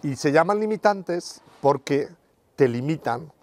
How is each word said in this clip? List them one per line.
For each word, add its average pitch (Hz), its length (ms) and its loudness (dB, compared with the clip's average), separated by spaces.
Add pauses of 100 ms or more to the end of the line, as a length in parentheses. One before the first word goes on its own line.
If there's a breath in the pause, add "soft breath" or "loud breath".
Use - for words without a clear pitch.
Y 139 140 -4
se 143 160 -2
llaman 175 280 2
limitantes 196 840 -2 (180)
porque 139 480 0 (460)
te 139 120 4
limitan 123 640 -4 (120)